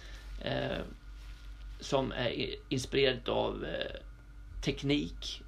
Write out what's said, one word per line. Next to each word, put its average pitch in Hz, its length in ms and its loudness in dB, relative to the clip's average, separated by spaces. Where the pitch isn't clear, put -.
eh, 127 360 0
som 135 320 2
är 120 180 2
i, - 260 0
inspirerad 127 600 4
av, 113 360 4
eh, - 300 -2
teknik - 880 0